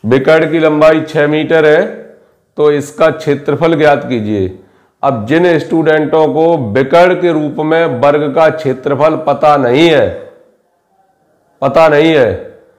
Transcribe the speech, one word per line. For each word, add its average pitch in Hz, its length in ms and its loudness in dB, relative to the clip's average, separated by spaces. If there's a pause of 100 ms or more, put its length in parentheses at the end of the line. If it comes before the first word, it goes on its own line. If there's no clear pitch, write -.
विकर्ण 151 480 2
की 165 80 -2
लंबाई 156 440 2
छह 151 240 -2
मीटर 156 400 0
है 156 140 4 (760)
तो 151 160 2
इसका 147 380 -2
क्षेत्रफल 147 640 -2
ज्ञात 143 300 2
कीजिए। 104 520 -4 (460)
अब 123 220 -2
जिन 165 340 2
स्टूडेंटों 156 720 0
को 156 160 0 (260)
विकर्ण 165 440 2
के 175 180 -2
रूप 151 280 -4
में 160 240 0 (140)
वर्ग 143 360 0
का 160 160 4
क्षेत्रफल 143 640 -2 (120)
पता 147 300 2
नहीं 139 320 2
है, 131 180 2 (1500)
पता 143 280 2
नहीं 151 220 2
है 117 500 -2 (180)